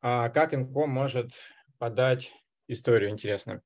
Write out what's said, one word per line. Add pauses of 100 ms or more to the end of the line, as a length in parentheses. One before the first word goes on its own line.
а,
как
инко
может (480)
подать (360)
историю
интересно.